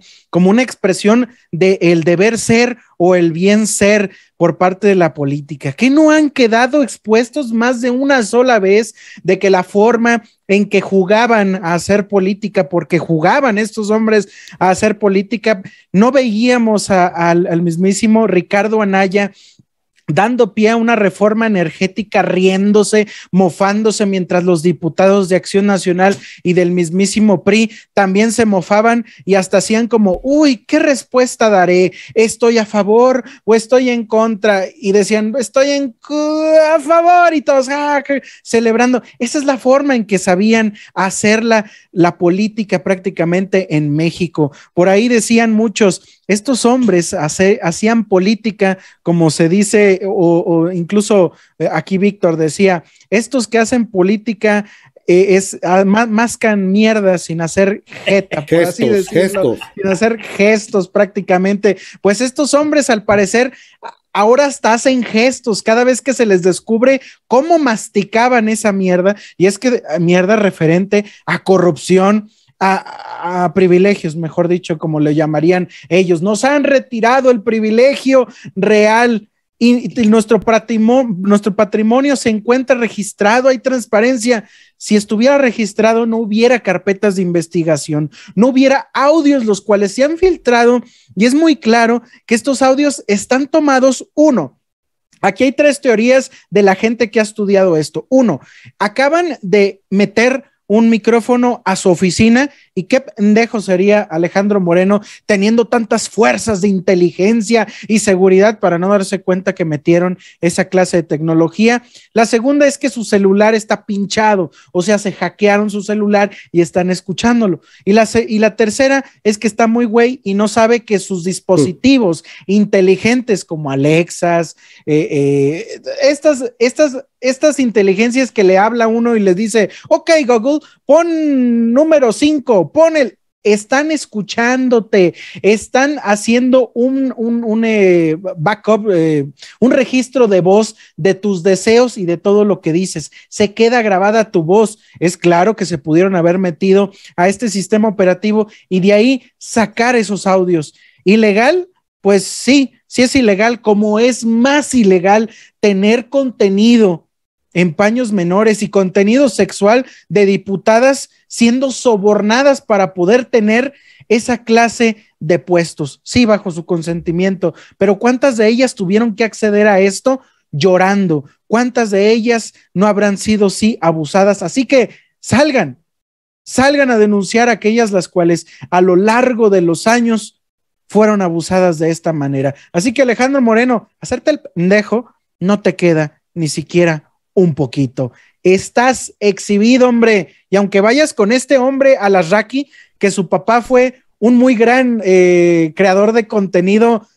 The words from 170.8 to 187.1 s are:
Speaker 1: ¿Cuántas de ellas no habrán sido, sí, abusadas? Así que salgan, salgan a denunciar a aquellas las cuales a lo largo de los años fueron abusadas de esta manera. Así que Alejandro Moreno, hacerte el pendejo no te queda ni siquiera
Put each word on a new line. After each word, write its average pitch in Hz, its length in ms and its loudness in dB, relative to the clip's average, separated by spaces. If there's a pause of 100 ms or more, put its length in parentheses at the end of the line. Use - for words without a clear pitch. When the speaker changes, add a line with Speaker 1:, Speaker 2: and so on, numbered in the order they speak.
Speaker 1:
¿Cuántas 233 440 -2
de 202 200 2
ellas 226 420 -2 (220)
no 185 120 2
habrán 202 300 0
sido, 208 320 0
sí, 220 320 -2
abusadas? 170 640 0
Así 220 240 -4
que 254 240 2 (280)
salgan, 233 600 -2 (640)
salgan 277 460 0
a 226 80 2
denunciar 214 500 0
a 240 40 2
aquellas 220 380 -2
las 185 160 -2
cuales 170 400 -2 (240)
a 180 120 2
lo 185 140 4
largo 226 520 2
de 196 140 2
los 170 240 -2
años 233 480 -2 (540)
fueron 208 340 0
abusadas 175 560 -2
de 165 120 0
esta 165 220 -4
manera. 139 420 -4 (160)
Así 196 220 -2
que 277 100 0
Alejandro 254 380 0
Moreno, 233 480 0 (100)
hacerte 247 320 -4
el 294 100 -2
pendejo 208 680 -2 (300)
no 202 220 0
te 185 120 0
queda 156 480 -2 (120)
ni 160 140 -4
siquiera 160 640 -2 (240)